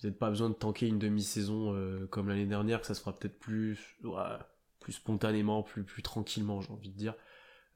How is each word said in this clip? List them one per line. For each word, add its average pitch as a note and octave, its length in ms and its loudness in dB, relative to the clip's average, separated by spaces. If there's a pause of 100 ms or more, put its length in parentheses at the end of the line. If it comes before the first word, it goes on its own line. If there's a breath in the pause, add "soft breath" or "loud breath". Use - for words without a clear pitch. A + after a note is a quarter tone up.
peut-être G2+ 180 -2
pas A2+ 120 4
besoin A2 180 4
de A2 60 2
tanker A2 340 2
une G#2+ 100 4
demi-saison, G#2 760 2
euh, F#2+ 360 -2
comme G2+ 180 0
l'année G2+ 180 2
dernière, G#2+ 340 2
que - 60 -8
ça G#2 80 -2
se - 60 -6
fera G2 140 -4
peut-être - 240 -8
plus, A2 400 0 (240)
ouais, F#2+ 200 -4 (580)
plus - 140 -10
spontanément, G#2+ 680 2
plus, G#2 220 -6
plus - 180 -10
tranquillement, G#2 600 -2
j'ai F#2+ 100 -10
envie G#2 160 -10
de F#2+ 80 -12
dire. G#2+ 180 -2 (600 loud breath)